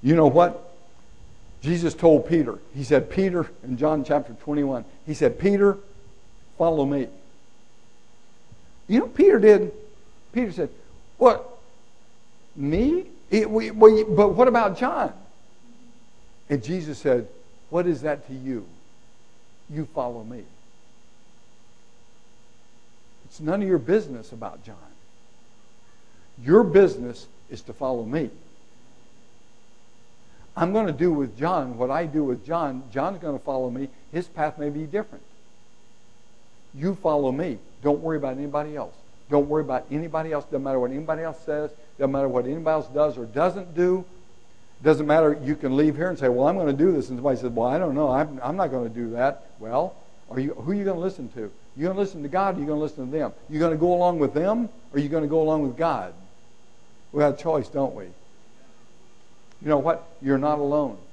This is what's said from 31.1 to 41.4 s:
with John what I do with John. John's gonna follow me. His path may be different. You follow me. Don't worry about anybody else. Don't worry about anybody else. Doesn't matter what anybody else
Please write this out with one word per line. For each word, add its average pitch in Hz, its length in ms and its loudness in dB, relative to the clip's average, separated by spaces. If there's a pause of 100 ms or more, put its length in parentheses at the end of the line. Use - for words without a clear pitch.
with 135 260 -2
John 139 400 -2
what 127 140 0
I 165 140 0
do 151 180 -2
with 127 220 -2
John. 143 380 -2 (100)
John's 170 240 -2
gonna 151 220 -6
follow 131 300 -4
me. 135 200 -6 (240)
His 175 140 -4
path 151 300 -4
may 147 120 -4
be 147 160 -6
different. 202 380 -6 (1500)
You 170 220 -2
follow 147 360 2
me. 139 260 -2 (240)
Don't 147 180 4
worry 160 160 -2
about 135 220 -4
anybody 147 400 -4
else. 117 160 -8 (360)
Don't 143 200 4
worry 151 140 2
about 127 280 -2
anybody 160 400 -4
else. 147 140 -2
Doesn't 139 180 -4
matter 135 160 0
what 123 120 0
anybody 156 320 -4
else 156 220 -8